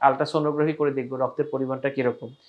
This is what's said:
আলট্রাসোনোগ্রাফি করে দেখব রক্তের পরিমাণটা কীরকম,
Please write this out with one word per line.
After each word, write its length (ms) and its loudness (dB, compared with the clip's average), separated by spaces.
আলট্রাসোনোগ্রাফি 720 2
করে 180 0
দেখব 240 -4
রক্তের 360 -2
পরিমাণটা 400 -2
কীরকম, 380 -2